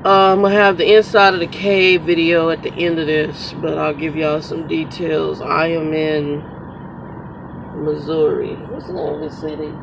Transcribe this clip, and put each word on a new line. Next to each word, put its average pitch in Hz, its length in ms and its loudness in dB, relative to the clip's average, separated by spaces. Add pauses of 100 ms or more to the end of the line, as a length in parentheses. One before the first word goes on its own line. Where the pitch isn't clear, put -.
Uh, 190 300 6
I'm 196 80 4
gonna 202 140 4
have 196 220 6
the 180 180 6
inside 202 400 6
of 175 40 -4
the 170 80 -2
cave 185 540 4
video 165 480 2
at 160 140 -2
the - 100 -6
end 170 240 -2
of 160 80 -2
this, 151 480 -4
but 156 240 -4
I'll 156 160 -2
give 151 220 -6
y'all 156 260 0
some 156 260 -8
details. 160 720 -4
I 156 280 0
am 160 260 -2
in 151 500 -2 (1400)
Missouri. 151 720 -2
What's - 320 -12
the 180 60 -10
name 160 200 -4
of 151 80 -8
this 151 180 -10
city? 151 300 -8 (140)